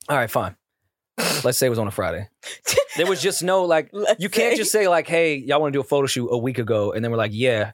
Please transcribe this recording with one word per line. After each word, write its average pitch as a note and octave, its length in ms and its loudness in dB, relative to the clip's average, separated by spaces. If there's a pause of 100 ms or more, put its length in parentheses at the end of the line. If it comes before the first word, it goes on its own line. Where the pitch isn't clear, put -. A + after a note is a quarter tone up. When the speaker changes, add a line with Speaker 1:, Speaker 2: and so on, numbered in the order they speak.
Speaker 1:
All C#3+ 80 2
right, A#2+ 120 0
fine. C3 260 -2 (880)
Let's B2+ 140 0
say C3 100 2
it - 20 2
was A#2 100 -2
on G#2 80 -2
a G#2+ 40 -6
Friday. F#2 380 -4 (360)
Speaker 2:
<laughs> - 120 -2 (180)
Speaker 1:
There F#3 120 2
was F3+ 160 0
just F3+ 180 -2
no, F#3 220 2
like, D#3+ 280 2
Speaker 2:
Let's G#3 300 0
Speaker 1:
you G#3 80 -2
can't A3+ 240 2
Speaker 2:
say. D#4+ 40 2
Speaker 1:
just A3 140 -2
say, G#3+ 160 2
like, D#3+ 200 2
"Hey, E3 300 2
y'all C#3+ 220 0
wanna D3 120 0
do C#3 80 0
a C3 40 0
photo C#3+ 220 2
shoot?" B2+ 240 -2
a B2 80 0
week A#2 220 -4
ago, G#2+ 340 0
and A2 100 -4
then A#2 80 -2
we're A#2 60 -2
like, G#2+ 160 0
"Yeah," A2 400 0